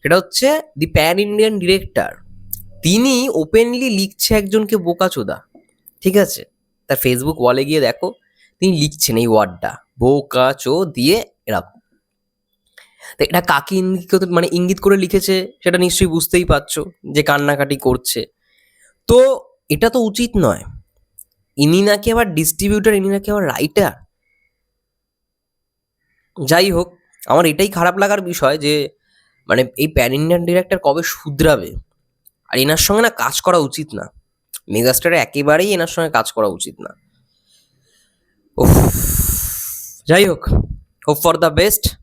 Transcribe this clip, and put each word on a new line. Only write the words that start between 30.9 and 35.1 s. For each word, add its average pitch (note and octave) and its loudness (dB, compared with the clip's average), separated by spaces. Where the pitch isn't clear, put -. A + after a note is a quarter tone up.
শুধরাবে? C#3 -2
আর - -6
এনার D#3 0
সঙ্গে G#3+ 2
না A3 0
কাজ C3 -4
করা F3 2
উচিত D3+ -10
না, - -12
মেগাস্টারের B2+ 2